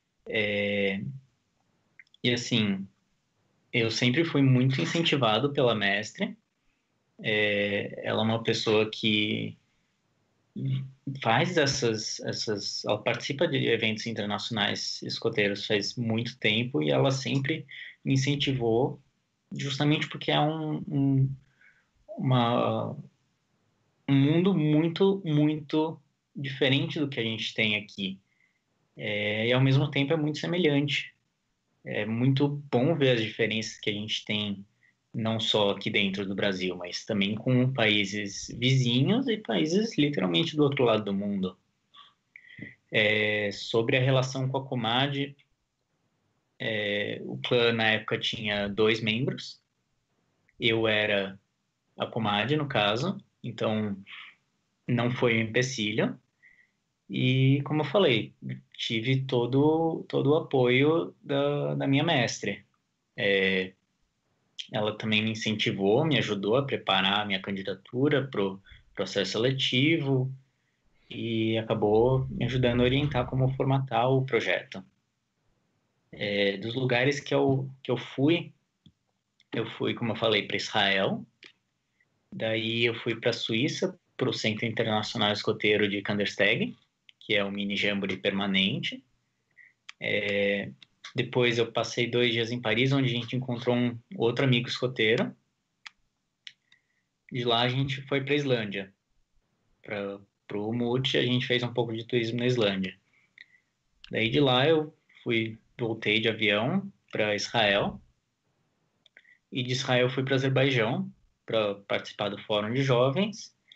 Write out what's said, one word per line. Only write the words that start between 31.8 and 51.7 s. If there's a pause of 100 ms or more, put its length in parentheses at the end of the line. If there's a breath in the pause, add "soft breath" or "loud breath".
É
muito (240)
bom
ver
as
diferenças
que
a
gente
tem, (480)
não
só
aqui
dentro
do
Brasil,
mas
também
com
países
vizinhos
e
países
literalmente
do
outro
lado
do
mundo. (1400 loud breath)
É,
sobre
a
relação
com
a
comad, (1200)
é,
o
clã
na
época
tinha
dois
membros. (1000)
Eu
era (580)